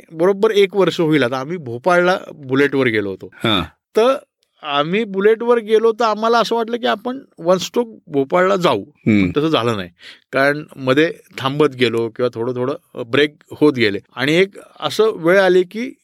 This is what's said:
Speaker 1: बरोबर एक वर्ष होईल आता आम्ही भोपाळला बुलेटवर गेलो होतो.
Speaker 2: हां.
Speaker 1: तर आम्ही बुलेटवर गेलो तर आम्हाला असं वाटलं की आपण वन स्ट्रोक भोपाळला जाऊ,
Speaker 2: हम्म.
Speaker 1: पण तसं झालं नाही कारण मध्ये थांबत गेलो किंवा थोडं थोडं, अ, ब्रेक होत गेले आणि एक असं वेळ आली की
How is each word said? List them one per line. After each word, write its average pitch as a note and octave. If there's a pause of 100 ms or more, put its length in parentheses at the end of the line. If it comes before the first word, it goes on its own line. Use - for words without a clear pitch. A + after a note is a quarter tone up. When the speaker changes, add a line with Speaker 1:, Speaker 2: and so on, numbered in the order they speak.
(120)
Speaker 1:
बरोबर G3
एक G3+
वर्ष F3+
होईल D#3
आता B2
आम्ही D3
भोपाळला F3 (180)
बुलेटवर C3+
गेलो G#2+
होतो. F#2
Speaker 2:
हां. G#2+ (360)
Speaker 1:
तर B3 (480)
आम्ही D#3
बुलेटवर A3
गेलो A3
तर A3+
आम्हाला A3
असं A3+
वाटलं A#3
की A#3
आपण A#3+ (200)
वन F3
स्ट्रोक A3
भोपाळला F3
जाऊ, D3+
Speaker 2:
हम्म. G2+
Speaker 1:
पण F2
तसं D3
झालं A#2+
नाही F2+ (440)
कारण C#3+ (120)
मध्ये C#3 (240)
थांबत C#3
गेलो A#2
किंवा B2
थोडं A#2+
थोडं, B2+ (220)
अ, B2+
ब्रेक C#3 (160)
होत D3
गेले G#2 (160)
आणि C3+
एक F#3+ (240)
असं G#3
वेळ F3
आली F#3
की A3 (100)